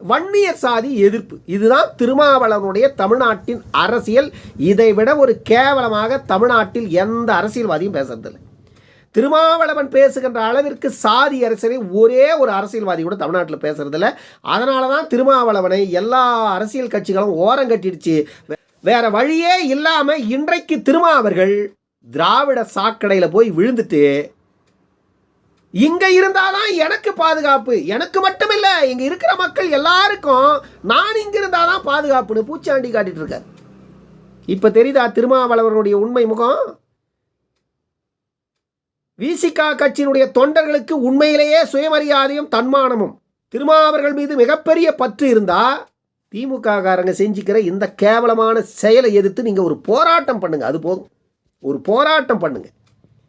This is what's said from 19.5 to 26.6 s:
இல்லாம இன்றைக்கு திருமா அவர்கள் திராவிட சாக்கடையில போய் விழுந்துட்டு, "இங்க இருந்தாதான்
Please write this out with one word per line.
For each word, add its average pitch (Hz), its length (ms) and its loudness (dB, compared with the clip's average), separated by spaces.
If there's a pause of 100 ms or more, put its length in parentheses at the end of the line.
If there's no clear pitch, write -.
இல்லாம 294 500 0
இன்றைக்கு 302 600 -4
திருமா 320 380 2
அவர்கள் 202 600 0 (360)
திராவிட 220 640 0
சாக்கடையில 196 560 0
போய் 214 220 2
விழுந்துட்டு, 156 800 0 (1400)
"இங்க 330 380 2
இருந்தாதான் 381 680 2